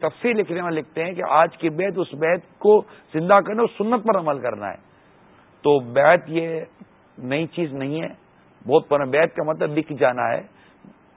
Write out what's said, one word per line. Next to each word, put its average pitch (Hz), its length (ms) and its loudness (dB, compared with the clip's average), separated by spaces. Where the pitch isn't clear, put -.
تفسیر 220 340 -2
لکھنے 175 260 -4
میں 175 100 -4
لکھتے 160 320 -6
ہیں 185 100 -8
کہ 175 180 -8
آج 160 260 2
کی 165 120 -2
بیعت، 175 280 -4
اس 185 220 -4
بیعت 170 400 -4
کو 208 220 6
زندہ 180 320 4
کرنا، 214 180 -2
اس - 140 -2
سنت 220 300 -2
پر 196 120 2
عمل 147 200 -2
کرنا 107 320 -6
ہے۔ - 60 -12
تو 147 160 4
بیعت 143 380 4
یہ 165 280 -4
نئی 139 280 -4
چیز 160 180 -4
نہیں 139 280 -6
ہے، - 120 -10
بہت 156 220 4
پرانا۔ 143 220 0
بیعت 156 240 2
کا - 80 -4
مطلب 151 320 -2
بک 151 240 -4
جانا 123 300 2
ہے۔ - 120 -2